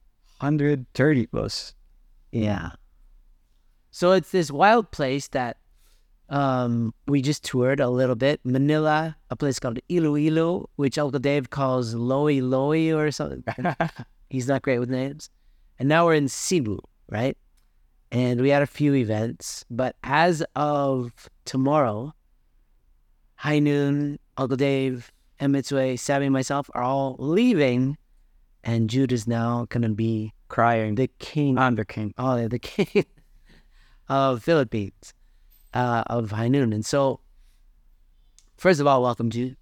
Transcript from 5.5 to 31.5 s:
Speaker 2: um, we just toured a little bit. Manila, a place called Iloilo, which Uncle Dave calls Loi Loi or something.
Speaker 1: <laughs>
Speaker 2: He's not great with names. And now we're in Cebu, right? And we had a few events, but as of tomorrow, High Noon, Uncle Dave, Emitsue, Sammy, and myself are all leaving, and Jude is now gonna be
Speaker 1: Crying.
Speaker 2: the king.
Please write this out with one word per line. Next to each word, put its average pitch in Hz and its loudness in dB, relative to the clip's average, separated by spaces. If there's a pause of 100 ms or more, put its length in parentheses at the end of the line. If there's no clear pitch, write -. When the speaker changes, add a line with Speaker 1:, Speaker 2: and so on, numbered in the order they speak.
Speaker 2:
um, 123 0 (120)
we 139 2
just 143 -2
toured 131 0
a 123 2
little 127 2
bit. 135 0
Manila, 151 0 (140)
a - -8
place 139 -2
called 120 -6
Iloilo, 160 0
which 139 0
Uncle 147 -2
Dave 139 0
calls 127 -2
Loi 135 2
Loi 147 2
or 151 0
something. 135 -8 (140)
Speaker 1:
<laughs> 147 -2 (560)
Speaker 2:
He's 127 -4
not 135 0
great 127 0
with 123 -4
names. 135 -6 (500)
And 131 0
now 165 4
we're 160 6
in 147 2
Cebu, 123 -2 (300)
right? 120 -2 (760)
And 123 0
we 131 4
had 143 4
a 143 0
few 143 0
events, 113 -2
but 123 -4
as 156 2 (140)
of 139 -2 (320)
tomorrow, 131 0 (1200)
High 147 0
Noon, 143 0 (180)
Uncle 135 -2
Dave, 135 -2 (280)
Emitsue, 139 0
Sammy, 139 -2
and 139 2
myself 139 -2
are - -4
all 135 -2
leaving, 147 2 (680)
and 113 0
Jude 127 0
is 113 -2
now 117 -2
gonna 117 -2
be 110 -4 (140)
Speaker 1:
Crying. 113 2
Speaker 2:
the 131 0 (120)
king. 143 0